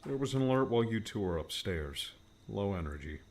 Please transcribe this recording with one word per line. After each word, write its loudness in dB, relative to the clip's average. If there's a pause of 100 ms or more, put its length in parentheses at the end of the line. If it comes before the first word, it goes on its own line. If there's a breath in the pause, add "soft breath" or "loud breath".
There -4
was 0
an 4
alert 4
while 6
you 2
two -4
were 0
upstairs. -4 (360)
Low 0
energy. -6